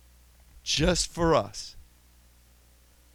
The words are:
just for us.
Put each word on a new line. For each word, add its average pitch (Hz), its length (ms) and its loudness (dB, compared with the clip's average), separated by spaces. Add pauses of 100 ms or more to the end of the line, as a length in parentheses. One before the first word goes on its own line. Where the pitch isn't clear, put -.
(640)
just - 480 0
for 165 240 2
us. - 400 -4 (1400)